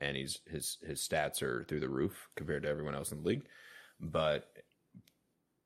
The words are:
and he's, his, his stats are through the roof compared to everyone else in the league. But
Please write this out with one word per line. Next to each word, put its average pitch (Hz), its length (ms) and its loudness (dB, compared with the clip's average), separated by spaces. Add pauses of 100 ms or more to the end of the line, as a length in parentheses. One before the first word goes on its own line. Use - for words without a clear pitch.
and 69 160 0
he's, 67 300 -4
his, - 400 -4
his 76 200 -4
stats 73 360 2
are 62 220 0
through 76 160 0
the 65 80 0
roof 67 480 0
compared 76 260 0
to 73 60 0
everyone 73 260 0
else 71 160 -4
in 76 120 -6
the 82 60 2
league. 139 160 4 (560)
But 78 480 2 (1160)